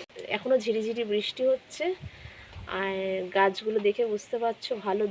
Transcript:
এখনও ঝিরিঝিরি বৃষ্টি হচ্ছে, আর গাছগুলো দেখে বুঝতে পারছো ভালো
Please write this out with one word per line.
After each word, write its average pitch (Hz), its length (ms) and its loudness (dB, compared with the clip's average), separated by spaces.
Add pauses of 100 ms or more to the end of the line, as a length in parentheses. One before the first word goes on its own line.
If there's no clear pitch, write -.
(280)
এখনও 247 360 2
ঝিরিঝিরি 220 400 0
বৃষ্টি 208 460 -2
হচ্ছে, - 340 -2 (960)
আর 196 160 0 (420)
গাছগুলো 196 500 4
দেখে 208 260 4
বুঝতে 208 260 -4
পারছো 226 320 -2 (160)
ভালো 208 240 2